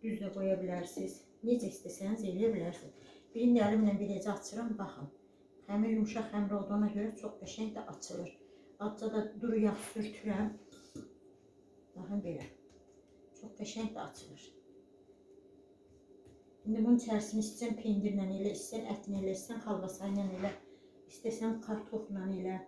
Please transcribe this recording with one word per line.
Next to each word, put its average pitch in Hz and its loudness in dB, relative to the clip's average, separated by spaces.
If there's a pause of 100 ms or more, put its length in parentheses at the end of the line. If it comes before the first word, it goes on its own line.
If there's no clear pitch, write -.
Düz 220 -2
də 196 -4
qoya 190 4
bilərsiniz. 180 -4 (220)
Necə 226 4
istəsəniz, 202 -4
eləyə 196 4
bilərsiniz. 170 -4 (400)
Birini 240 8
də 202 8
əlimlə 208 6
beləcə 196 0
açıram, 226 -4
baxın. 151 -6 (580)
Xəmir 214 4
yumşaq 214 0
xəmir 202 2
olduğuna 202 2
görə 208 0
çox - -8
qəşəng 214 -6
də 185 -8
açılır. - -8 (480)
Azca 208 -2
da 214 2 (220)
duru 220 4
yağ 208 8 (140)
sürtürəm. 214 0 (1500)
Baxın, 196 -2
belə. 147 -6 (920)
Çox 214 -12
qəşəng 214 -4
də - -8
açılır. - -16 (2250)
İndi 220 0
bunun 240 8
içərisini 214 0
istəyən 226 -4
pendirlə 196 0 (120)
elə, 202 0
istəyən - -6
ətlə 202 -4
elə, 190 0
istəyən 220 -8
kolbasa 190 -4
ilə 202 0 (120)
elə, 196 -2 (600)
istəsən 226 -2
kartofla 208 -4
elə. 185 0 (100)